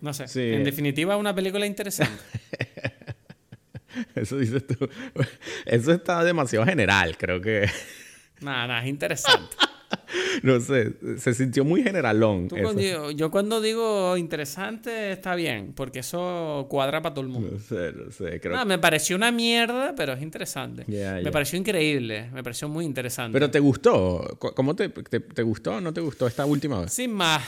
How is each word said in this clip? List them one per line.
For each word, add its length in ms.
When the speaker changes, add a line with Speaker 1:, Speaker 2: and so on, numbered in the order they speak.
Speaker 1:
no 120
sé. 140
Speaker 2:
Sí. 140
Speaker 1:
En 240
definitiva, 500
una 180
película 320
interesante. 580
Speaker 2:
<laughs> 1900
Eso 220
dices 280
tú. 240
Eso 280
está 300
demasiado 420
general, 520
creo 220
que. 300
<laughs> 360
Speaker 1:
Nada, 260
nada, 160
es 60
interesante. 680
Speaker 2:
No 180
sé, 340
se 160
sintió 300
muy 200
generalón 640
Speaker 1:
Tú 80
Speaker 2:
eso. 80
Speaker 1:
cuando 180
yo, 300
yo 200
cuando 300
digo 560
interesante, 920
está 240
bien, 380
porque 260
eso 680
cuadra 320
pa' 120
todo 80
el 80
mundo. 240
Speaker 2:
No 60
sé, 340
no 180
sé, 300
creo 140
Speaker 1:
No, 100
me 140
pareció 360
una 160
mierda, 640
pero 180
es 80
interesante. 680
Speaker 2:
Ya, 260
Speaker 1:
Me 120
Speaker 2:
ya. 60
Speaker 1:
pareció 280
increíble, 760
me 100
pareció 240
muy 180
interesante. 480
Speaker 2:
¿Pero 180
te 80
gustó? 800
¿Cu-, 140
cómo 220
te, 140
te, 300
te 240
gustó 320
o 60
no 120
te 80
gustó 260
esta 180
última 360
vez? 100
Speaker 1:
Sin 220
más, 340